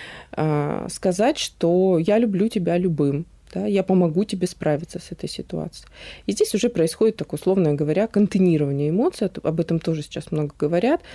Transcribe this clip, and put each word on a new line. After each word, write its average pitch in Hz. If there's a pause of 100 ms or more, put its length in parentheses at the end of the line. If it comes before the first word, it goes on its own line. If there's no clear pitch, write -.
(360)
а, 147
сказать, 196
что 180
«я 208
люблю 214
тебя 175
любым», 156 (300)
да, 190
«я 196
помогу 180
тебе 180
справиться 156
с -
этой 165
ситуацией». - (400)
И 202
здесь 415
уже 240
происходит, 196
так -
условно 175
говоря, 156
контейнирование 151
эмоций, 220 (160)
об 160
этом 165
тоже 160
сейчас -
много 151
говорят, 185 (120)